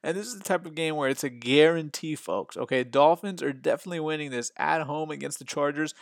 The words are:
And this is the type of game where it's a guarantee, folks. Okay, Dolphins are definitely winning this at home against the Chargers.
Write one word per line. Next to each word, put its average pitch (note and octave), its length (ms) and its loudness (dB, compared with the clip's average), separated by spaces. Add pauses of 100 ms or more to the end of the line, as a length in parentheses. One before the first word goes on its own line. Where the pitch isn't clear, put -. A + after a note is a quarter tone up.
And E3 140 -2
this G#3 100 -8
is A#3+ 100 -10
the F#3+ 60 -16
type F3+ 220 0
of D#3+ 100 -12
game D#3 200 -2
where C#3 140 0
it's C3+ 140 -2
a C#3 60 -2
guarantee, D3+ 840 4
folks. - 420 -4
Okay, B2+ 260 0
Dolphins D#3+ 600 4
are C#3 100 0
definitely D#3+ 460 -2
winning D3+ 320 -4
this A#2+ 260 -4
at D#3 260 0
home D3+ 280 -4
against C#3 260 -8
the C3 80 -16
Chargers. D3 560 -2